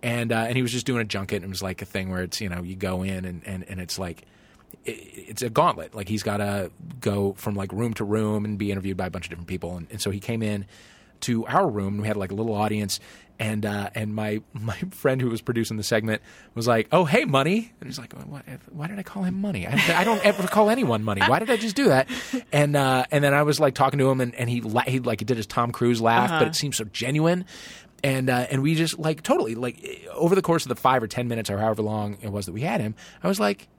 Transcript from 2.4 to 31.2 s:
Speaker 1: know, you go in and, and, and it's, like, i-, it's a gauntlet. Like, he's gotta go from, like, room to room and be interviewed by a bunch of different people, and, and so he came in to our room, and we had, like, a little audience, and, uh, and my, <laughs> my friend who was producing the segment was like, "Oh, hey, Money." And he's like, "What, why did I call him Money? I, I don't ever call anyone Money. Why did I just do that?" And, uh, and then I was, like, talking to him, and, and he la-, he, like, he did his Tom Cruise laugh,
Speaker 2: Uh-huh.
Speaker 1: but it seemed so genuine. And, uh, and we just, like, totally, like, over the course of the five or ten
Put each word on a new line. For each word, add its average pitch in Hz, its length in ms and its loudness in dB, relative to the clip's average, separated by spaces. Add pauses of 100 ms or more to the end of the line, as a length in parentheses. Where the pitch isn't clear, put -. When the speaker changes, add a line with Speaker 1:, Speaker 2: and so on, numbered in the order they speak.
Speaker 1:
know, 87 120 -6
you 90 140 -8
go 92 260 -4
in 95 240 -4
and, 90 200 -10
and, 92 220 -8
and 98 140 -10
it's, 85 160 -8
like, 87 260 -8 (640)
i-, - 40 -6
it's - 500 -12
a 120 80 -2
gauntlet. 127 460 0
Like, 101 120 -8
he's 107 140 -2
gotta 101 480 -2 (300)
go 101 380 0
from, 104 180 -4
like, 95 180 -6
room 113 220 -2
to 113 80 -4
room 107 420 0
and 104 140 -4
be 101 120 0
interviewed 95 260 -2
by 92 100 -2
a - 20 -4
bunch 87 160 -8
of - 60 -14
different 85 160 -12
people, 90 300 -6
and, 82 120 -10
and 110 100 -12
so 104 120 -2
he 101 80 -4
came 113 240 -4
in 104 220 -2 (560)
to 113 260 0
our 185 200 4
room, 101 280 -2
and 104 80 -4
we 107 40 -2
had, 107 100 0
like, 95 140 -4
a 98 40 -6
little 110 180 -2
audience, 104 460 -2 (400)
and, 107 260 -2
uh, 101 300 -4
and 107 180 -4
my, 107 340 -4
<laughs> - 60 -20
my 113 240 -6 (140)
friend 131 280 0
who 127 100 0
was 113 120 -4
producing 117 360 -2
the 104 60 -4
segment 110 380 0 (320)
was 117 140 -2
like, 113 240 4
"Oh, 175 140 6
hey, 214 200 2
Money." 165 540 2
And 135 100 -14
he's - 80 -10
like, 117 160 -14
"What, 143 300 -14 (280)
why 151 140 -8
did 202 140 -8
I 190 40 -10
call 202 200 -6
him 185 180 -2
Money? 175 240 -2
I, 165 360 2
I - 20 4
don't 220 200 2
ever 202 240 4
call 208 220 6
anyone 147 340 2
Money. 104 180 0
Why 160 180 4
did 220 100 -4
I 240 80 4
just 208 180 -2
do 277 100 4
that?" 135 220 6 (440)
And, 147 240 4
uh, 131 360 4
and 143 120 4
then 143 100 4
I 147 80 6
was, 151 180 2
like, 143 140 4
talking 143 240 4
to 135 140 6
him, 127 100 2
and, 123 140 -2
and 120 120 -2
he 120 140 0
la-, 113 240 0
he, 131 140 0
like, 120 220 -2
he 117 40 -4
did 117 120 0
his 107 100 -6
Tom 120 240 0
Cruise 120 300 2
laugh, 117 280 6
Speaker 2:
Uh-huh. 165 100 0
Speaker 1:
but 117 100 4
it 165 60 -6
seemed 143 200 -2
so - 100 -4
genuine. 156 600 0 (580)
And, 131 280 2
uh, 123 200 2
and 135 120 2
we 160 120 4
just, 160 240 0
like, 156 240 -2
totally, 254 320 2
like, 117 580 -8
over 170 220 4
the 190 80 4
course 170 220 2
of 131 40 -10
the 120 60 0
five 131 280 4
or 110 40 -4
ten 123 200 -4